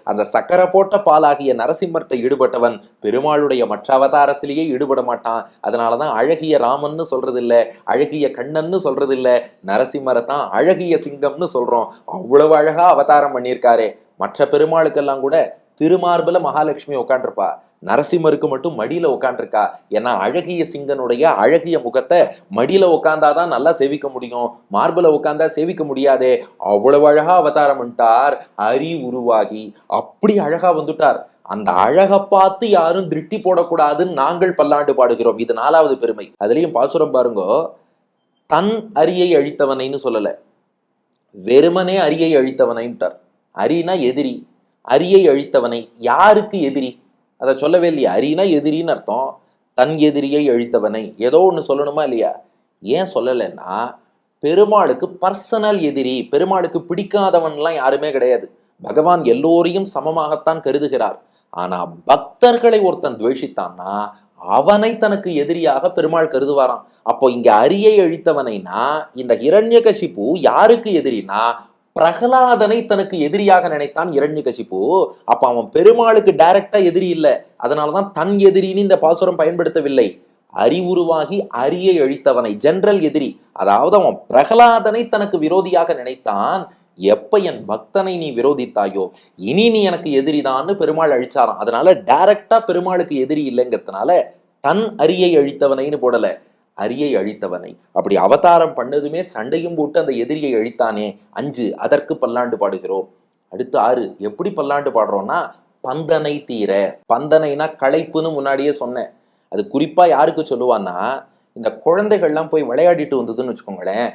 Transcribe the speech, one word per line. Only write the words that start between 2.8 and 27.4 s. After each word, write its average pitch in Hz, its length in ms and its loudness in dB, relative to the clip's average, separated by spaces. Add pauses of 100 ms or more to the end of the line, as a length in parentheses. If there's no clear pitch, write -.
பெருமாளுடைய 135 680 0
மற்ற 104 240 -8
அவதாரத்திலேயே 143 760 0
ஈடுபட 131 360 -2
மாட்டான். 117 400 -6 (180)
அதனாலதான் 120 540 -2
அழகிய 156 440 0
ராமன்னு 147 480 -2
சொல்றது 131 340 -4
இல்ல, 120 140 0 (300)
அழகிய 143 460 -2
கண்ணன்னு 156 500 -6
சொல்றது 135 360 -2
இல்ல, 127 120 0 (360)
நரசிம்மரை 123 600 -2
தான் 139 280 -4
அழகிய 170 460 0
சிங்கம்னு 143 520 -6
சொல்றோம். 117 360 -2 (240)
அவ்வளவு 151 460 4
அழகா 156 320 2
அவதாரம் 135 480 4
பண்ணியிருக்காரே. 123 540 2 (260)
மற்ற 101 300 -4
பெருமாளுக்கெல்லாம் 147 800 0
கூட 139 120 0 (380)
திருமார்புல 175 640 0
மகாலட்சுமி 147 560 -4
உட்காண்டிருப்பா, 127 500 -2 (360)
நரசிம்மருக்கு 147 640 0
மட்டும் 131 300 -6
மடியில 156 280 -2
உட்காண்டிருக்கா. 120 560 -2 (280)
ஏன்னா 110 280 -2
அழகிய 175 460 -2
சிங்கனுடைய 135 600 -4 (120)
அழகிய 156 420 2
முகத்தை 131 420 0 (300)
மடியில 139 380 2
உட்கார்ந்தாதான் 156 640 2
நல்லா 139 200 0
சேவிக்க 143 360 -2
முடியும், 123 400 -8 (220)
மார்புல 175 400 2
உட்கார்ந்தா 151 380 0
சேவிக்க 165 360 -4
முடியாதே. 135 480 0 (320)
அவ்வளவு 123 420 4
அழகா 151 300 4
அவதாரம் 147 420 2